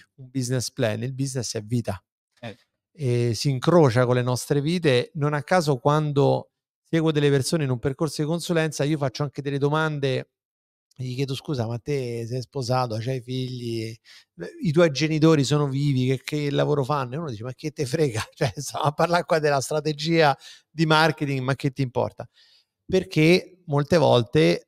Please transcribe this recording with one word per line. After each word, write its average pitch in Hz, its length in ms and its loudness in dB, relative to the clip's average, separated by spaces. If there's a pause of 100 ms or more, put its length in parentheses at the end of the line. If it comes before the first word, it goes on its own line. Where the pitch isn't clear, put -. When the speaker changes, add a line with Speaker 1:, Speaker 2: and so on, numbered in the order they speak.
(160)
Speaker 1:
un 131 120 -20
business 127 440 -4
plan. 110 300 -2
Il 131 120 -6
business 131 420 -6
è 110 60 -6
vita. 107 400 -4 (380)
Speaker 2:
Eh. 117 160 -14 (380)
Speaker 1:
E 120 400 0
si - 140 -4
incrocia 131 560 4
con 123 120 2
le 123 60 2
nostre 127 380 -2
vite. 147 540 0
Non 147 200 -2
a 147 100 -4
caso 151 340 2
quando 143 720 2 (320)
seguo 160 280 0
delle 147 200 2
persone 139 340 0
in 131 60 -2
un 127 80 -2
percorso 143 420 -4
di 147 80 -2
consulenza, 160 560 -2
io 151 140 0
faccio 139 240 -4
anche 143 180 -6
delle 139 180 -4
domande. 143 680 0 (680)
Gli 127 200 -8
chiedo: 135 200 -4
"Scusa, 123 320 -4
ma 117 120 -6
te 120 480 -4
sei 127 160 -6
sposato, 123 580 -2
c'hai 127 220 -6
figli? 120 720 -8 (680)
I 175 100 0
tuoi 170 180 4
genitori 151 520 4
sono 143 260 2
vivi? 135 400 0
Che, 131 140 -2
che 147 280 -4
lavoro 143 340 0
fanno?" 131 300 -4
E - 20 -8
uno 160 140 -8
dice: 107 140 -10
"Ma 127 100 -10
che 156 160 -10
te 151 160 -6
frega? 131 420 0
<laughs> - 60 -20
Cioè, - 220 -2
stiamo - 280 -6
a 147 80 2
parlare 170 320 0
qua 165 140 2
della 147 220 2
strategia 151 760 2 (340)
di 156 140 0
marketing, 156 560 2
ma 127 160 0
che 139 140 -2
ti - 120 -8
importa?" 117 460 -4 (560)
Perché 180 840 2
molte 147 300 2
volte 143 720 4